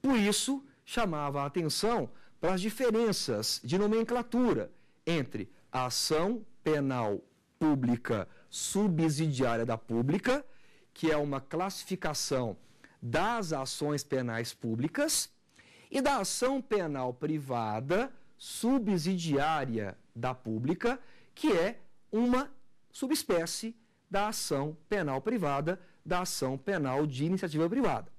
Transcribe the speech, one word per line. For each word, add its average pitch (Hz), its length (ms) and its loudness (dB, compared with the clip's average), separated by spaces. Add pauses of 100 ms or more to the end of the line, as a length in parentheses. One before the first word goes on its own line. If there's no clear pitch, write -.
Por 262 160 4
isso, 214 480 2 (180)
chamava 147 580 -2
a 139 40 0
atenção 170 680 0 (280)
para 185 140 2
as 180 80 0
diferenças 214 1000 0
de 131 140 0
nomenclatura 226 920 2 (360)
entre 127 420 -2 (220)
a 127 160 -2
ação 175 580 0 (180)
penal 131 580 0 (360)
pública 120 720 2 (220)
subsidiária 151 1160 2
da 113 120 -2
pública, 170 680 0 (480)
que 160 160 -2
é 151 80 2
uma 143 240 -2
classificação 156 1160 -4 (440)
das 170 520 0
ações 143 500 -2
penais 120 500 -2
públicas, 143 800 -2 (560)
e 269 120 0
da 277 160 2
ação 247 440 0
penal 143 520 0
privada 135 1000 0 (240)
subsidiária 160 1600 0 (180)
da 123 180 -2
pública, 143 680 -2 (340)
que 311 180 0
é 190 300 2 (300)
uma 247 400 2 (400)
subespécie 226 840 -2 (340)
da 202 200 0
ação 156 480 -2 (100)
penal 147 340 0
privada, 175 600 0 (240)
da 175 160 0
ação 135 360 -4
penal 147 480 0
de 139 200 -2
iniciativa 170 440 0
privada. 190 500 0